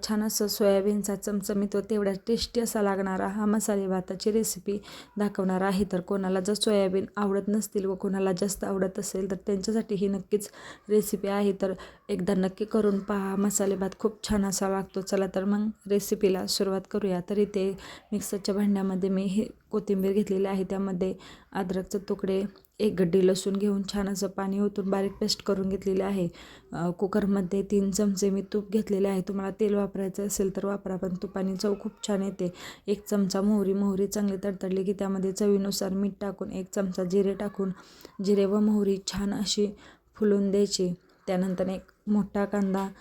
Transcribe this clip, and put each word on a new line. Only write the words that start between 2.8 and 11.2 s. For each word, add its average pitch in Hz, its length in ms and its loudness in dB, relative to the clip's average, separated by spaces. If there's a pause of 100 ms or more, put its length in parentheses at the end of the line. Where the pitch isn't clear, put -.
लागणारा 196 460 0
हा 208 180 -2
मसाले 208 420 2
भाताची 185 440 -2
रेसिपी 208 460 -2 (400)
दाखवणार 190 440 0
आहे. 196 300 2
तर 180 80 0
कोणाला 190 400 0
जर 202 140 0
सोयाबीन 196 520 2 (120)
आवडत 196 300 0
नसतील 208 380 0
व 190 100 0
कोणाला 190 360 0
जास्त 196 320 -2
आवडत 190 360 -2
असेल 196 320 -4
तर 190 40 0
त्यांच्यासाठी 214 600 -2
ही 190 120 0
नक्कीच 202 420 -2 (400)
रेसिपी 202 380 2